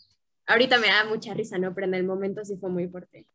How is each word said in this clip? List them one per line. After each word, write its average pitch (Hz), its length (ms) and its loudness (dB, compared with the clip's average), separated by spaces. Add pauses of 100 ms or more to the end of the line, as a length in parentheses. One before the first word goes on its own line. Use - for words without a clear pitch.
(460)
Ahorita 240 320 6
me 214 100 4
da 208 160 4
mucha 220 300 -4
risa, 214 240 -6
¿no? 185 160 -2
Pero 190 120 -4
en 185 80 0
el 185 100 -2
momento 196 400 -4
sí 202 120 -10
fue 190 140 -8
muy 175 180 -2
fuerte. 180 460 -16